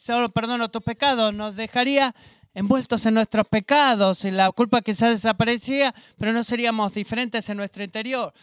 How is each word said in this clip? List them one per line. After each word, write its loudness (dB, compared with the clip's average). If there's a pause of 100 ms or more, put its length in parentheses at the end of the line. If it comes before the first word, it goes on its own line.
"Solo 0
perdono -2
tus -6
pecados", 0
nos -8
dejaría 0 (420)
envueltos -2
en 4
nuestros 0
pecados 2
y -2
la 4
culpa 2
quizás 0
desaparecía, 0 (240)
pero -2
no 0
seríamos -2
diferentes -4
en -6
nuestro -8
interior. -6